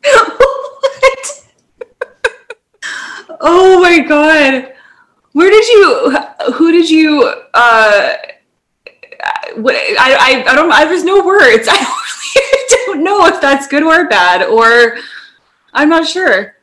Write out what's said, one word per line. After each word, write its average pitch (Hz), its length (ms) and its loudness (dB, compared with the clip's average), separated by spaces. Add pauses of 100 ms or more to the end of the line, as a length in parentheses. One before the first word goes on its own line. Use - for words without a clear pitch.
<laughs> 508 340 0 (420)
What? - 640 -4 (2000)
Oh 370 400 4
my 349 180 4
God. 294 760 0 (600)
Where 339 160 2
did 427 180 4
you, 370 500 2 (360)
who 330 180 0
did 330 180 2
you, 311 340 2 (300)
uh, 226 600 2 (1400)
what, 220 200 -2
I, 240 440 0
I, 262 280 0
I 254 80 2
don't, 320 160 0
I, 285 140 2
there's 330 180 -4
no 381 220 0
words. 302 420 2
<laughs> - 40 -2
I - 60 0
don't, 262 100 -4 (480)
I 508 500 0
don't 349 180 -6
know 392 240 0
if - 120 0
that's 277 280 -2
good 285 160 -4
or 320 240 0
bad, 180 360 0
or 226 540 2 (760)
I'm 294 160 0
not 320 180 0
sure. 262 560 -4